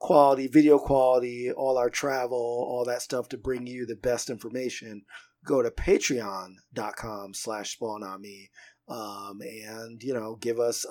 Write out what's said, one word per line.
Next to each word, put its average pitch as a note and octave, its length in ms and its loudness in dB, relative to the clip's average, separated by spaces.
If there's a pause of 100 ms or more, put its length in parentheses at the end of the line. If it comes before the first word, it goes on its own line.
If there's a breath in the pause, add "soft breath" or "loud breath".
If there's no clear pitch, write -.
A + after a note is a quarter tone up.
quality, C#3 480 6
video D3 300 10
quality, B2+ 720 2
all C3 260 0
our A#2+ 120 2
travel, B2 760 -2
all B2 180 -2
that B2 160 -4
stuff B2 260 -6
to C3 100 -10
bring B2 300 -6
you B2 180 -10
the A2+ 80 -8
best A#2+ 340 -2
information, A#2 760 -10 (400 loud breath)
go C3+ 180 2
to A#2 80 -2
patreon G#2 840 -2 (200)
dot G#2+ 220 -8
com G2+ 380 -12
slash G#2+ 400 -8
spawn G#2+ 280 -8
on F#2+ 180 -12
me, G2 300 -20 (380 loud breath)
um, G2+ 540 -12
and, A2 600 -16
you C3 100 -4
know, A2+ 280 -6
give A#2 180 -2
us A#2 320 0